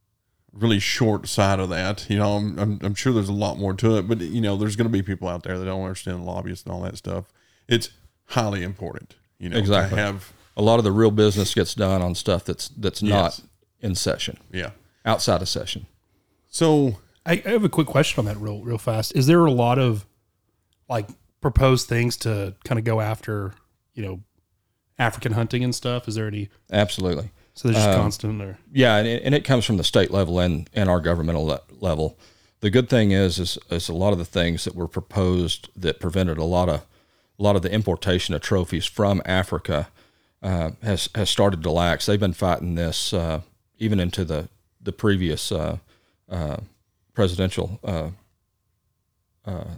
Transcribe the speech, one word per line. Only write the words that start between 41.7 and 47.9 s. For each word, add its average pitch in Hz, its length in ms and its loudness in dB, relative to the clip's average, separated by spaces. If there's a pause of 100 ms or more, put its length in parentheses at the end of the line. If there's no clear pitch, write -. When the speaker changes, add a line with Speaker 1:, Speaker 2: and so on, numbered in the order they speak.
Speaker 2:
lax. 85 340 0
They've 104 140 2
been 95 140 0
fighting 87 420 0
this, 85 380 -2
uh, 82 280 -2 (360)
even 107 220 0
into 90 240 -2
the, 78 260 -4 (320)
the 95 120 -8
previous, 90 580 0
uh, 78 260 -4 (520)
uh, 80 280 -6 (560)
presidential, 92 720 0
uh, 82 260 -4 (1400)